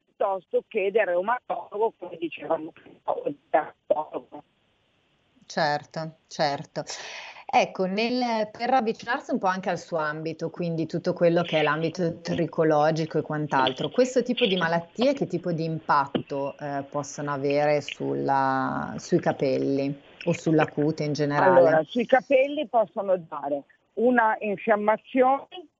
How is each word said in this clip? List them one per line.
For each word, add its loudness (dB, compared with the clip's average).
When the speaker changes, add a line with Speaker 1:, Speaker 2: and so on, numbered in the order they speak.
Speaker 1:
piuttosto -2
che -2
del 2
reumatologo, -2
come -12
dicevamo -6
prima, -20
o -4
del -4
dermatologo. -2
Speaker 2:
Certo, -2
certo. -4
Ecco, 2
nel, -2
per -2
avvicinarsi -2
un 0
po' -2
anche -2
al -2
suo -8
ambito, -4
quindi -4
tutto -4
quello 4
che 0
è 2
l'ambito -2
tricologico 0
e 0
quant'altro, 0
questo 2
tipo 0
di 2
malattie 0
che -2
tipo -4
di -2
impatto, 0
eh, -6
possono -6
avere 2
sulla, -2
sui 0
capelli 0
o 0
sulla 4
cute -2
in -2
generale? 4
Speaker 1:
Allora, 6
sui -2
capelli 2
possono 0
dare -4
una 4
infiammazione, 0